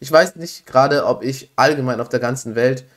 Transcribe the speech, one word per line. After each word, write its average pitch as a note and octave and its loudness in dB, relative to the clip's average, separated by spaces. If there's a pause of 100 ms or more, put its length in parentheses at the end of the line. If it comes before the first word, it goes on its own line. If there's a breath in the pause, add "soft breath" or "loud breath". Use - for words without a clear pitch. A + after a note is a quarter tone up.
Ich C#3 -14
weiß E3+ 4
nicht - -16
gerade, C#3 2
ob A2+ -2
ich C3 -8
allgemein B2+ 0
auf B2 -6
der B2 -2
ganzen B2 -6
Welt C3 0 (120)